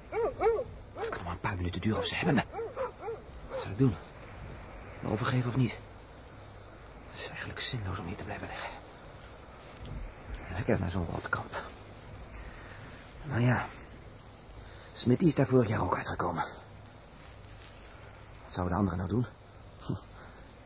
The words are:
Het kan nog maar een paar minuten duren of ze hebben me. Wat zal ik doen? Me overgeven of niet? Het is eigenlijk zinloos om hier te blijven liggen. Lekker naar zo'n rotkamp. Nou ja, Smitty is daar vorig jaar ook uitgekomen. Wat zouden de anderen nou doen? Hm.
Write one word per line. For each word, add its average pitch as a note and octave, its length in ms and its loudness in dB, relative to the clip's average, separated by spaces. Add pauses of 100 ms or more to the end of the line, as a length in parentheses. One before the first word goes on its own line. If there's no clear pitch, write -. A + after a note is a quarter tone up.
(920)
Het G#4+ 160 -2
kan - 80 -2
nog - 60 -4
maar F2 80 -2
een F2 80 -2
paar G#2 160 0
minuten F2+ 260 0
duren G#2+ 180 4
of - 60 2
ze - 100 0
hebben - 200 6
me. - 80 6 (1040)
Wat C5 120 -4
zal G2 100 -4
ik G2 60 -4
doen? B2 180 8 (1040)
Me E2+ 100 -2
overgeven A#2+ 400 4
of A2+ 60 0
niet? B2 220 4 (1300)
Het - 80 -10
is - 80 -6
eigenlijk - 320 -6
zinloos F#2+ 400 0
om F2 60 -4
hier F2 100 -2
te - 80 -6
blijven G2+ 240 -4
liggen. - 220 -4 (1800)
Lekker G2 260 4
naar F2+ 100 4
zo'n F2 160 2
rotkamp. - 560 -2 (1600)
Nou C3 180 4
ja, B2 240 8 (1300)
Smitty B2 340 6
is D3 100 10
daar C#3 100 8
vorig B2+ 220 8
jaar G2+ 140 4
ook F2+ 160 4
uitgekomen. - 480 0 (2000)
Wat - 100 -12
zouden F2+ 200 2
de F#2+ 60 6
anderen F#2 180 6
nou F2+ 120 0
doen? B2 160 4 (600)
Hm. B2 80 -2 (720)